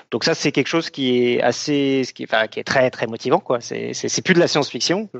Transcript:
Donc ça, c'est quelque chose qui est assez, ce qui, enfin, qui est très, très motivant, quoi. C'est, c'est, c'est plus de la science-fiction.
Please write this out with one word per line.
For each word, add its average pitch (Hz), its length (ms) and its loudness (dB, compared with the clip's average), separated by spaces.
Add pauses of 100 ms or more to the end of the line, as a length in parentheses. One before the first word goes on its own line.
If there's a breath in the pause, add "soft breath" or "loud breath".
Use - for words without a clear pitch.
Donc 117 140 -4
ça, 165 100 2
c'est 156 180 -2
quelque 135 160 0
chose 165 220 -2
qui 123 440 2
est 123 80 2
assez, 135 640 2
ce - 80 -10
qui, 120 100 -12
enfin, 110 240 0
qui - 120 -10
est 110 40 -4
très, 127 260 2
très - 160 -6
motivant, 123 340 0
quoi. 127 220 -2
C'est, 117 320 -6
c'est, - 140 -4
c'est 120 140 -4
plus 175 120 4
de 170 60 4
la 165 80 6
science-fiction. 160 640 -2 (100)